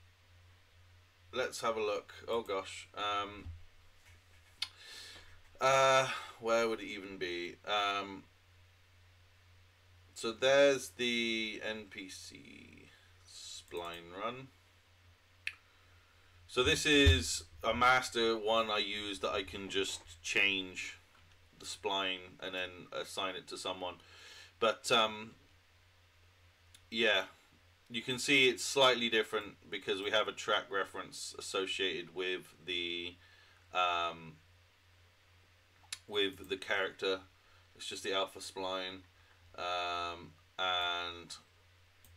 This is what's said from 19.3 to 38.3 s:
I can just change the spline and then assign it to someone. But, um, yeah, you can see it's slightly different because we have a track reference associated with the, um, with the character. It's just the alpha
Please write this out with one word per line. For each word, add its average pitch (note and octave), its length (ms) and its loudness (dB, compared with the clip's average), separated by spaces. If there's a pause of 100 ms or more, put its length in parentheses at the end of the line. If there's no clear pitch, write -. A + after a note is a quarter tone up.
I G2+ 120 0
can F#2+ 260 -10
just - 520 -4
change F#2+ 760 0 (600)
the - 80 -16
spline F#2+ 720 -4
and F#2 140 -8
then F#2 160 -4 (220)
assign F#2 420 -6
it E2+ 140 -10
to F2+ 80 -10
someone. F#2 380 -6 (680)
But, - 300 2
um, A2 420 2 (1600)
yeah, A2 340 4 (640)
you A#2+ 140 -6
can B2+ 160 -4
see C3+ 300 6
it's - 160 2
slightly B2 440 4
different G#2+ 640 -2
because G2 320 -4
we G2+ 80 -2
have G#2+ 160 4
a G2 60 -4
track G#2 360 0
reference F#2+ 720 -6
associated F#2 720 -4
with F2+ 420 -4 (100)
the, F2 500 -6 (580)
um, E2+ 600 0 (1800)
with G2 400 -2
the G2 80 -2
character. F#2+ 640 -2 (560)
It's - 100 -14
just G2 160 -10
the G2 120 -4
alpha F#2+ 260 -2